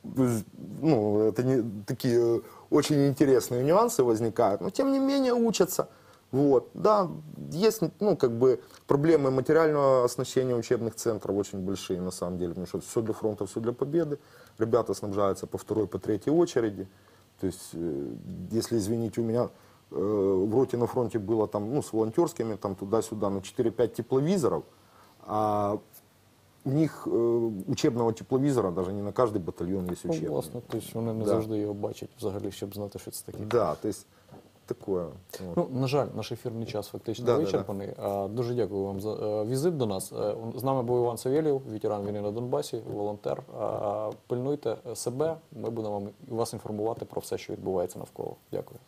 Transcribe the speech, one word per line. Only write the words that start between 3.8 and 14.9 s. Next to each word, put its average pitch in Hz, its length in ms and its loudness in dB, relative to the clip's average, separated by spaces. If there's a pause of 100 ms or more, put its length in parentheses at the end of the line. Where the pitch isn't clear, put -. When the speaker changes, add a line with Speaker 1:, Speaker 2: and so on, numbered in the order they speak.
Speaker 1:
возникают, 113 580 4
но 127 100 -2
тем 269 220 2
не 269 60 2
менее 269 340 2
учатся. 226 540 2 (460)
Вот, 135 420 6
да, 202 340 4 (440)
есть, 214 300 2 (180)
ну, 196 160 4
как 123 160 2
бы 123 280 4 (260)
проблемы 143 440 6
материального 139 760 4
оснащения 127 520 0
учебных 113 400 0
центров 104 400 -2
очень 101 240 -2
большие, 92 400 -4
на 90 100 -4
самом 87 280 -6
деле, 87 100 -2
потому 85 180 -6
что 95 120 -6
всё 117 220 -2
для 110 140 -2
фронта, 107 300 -2
всё 117 160 -6
для 117 120 -2
победы. 143 460 -2 (400)
Ребята 113 360 2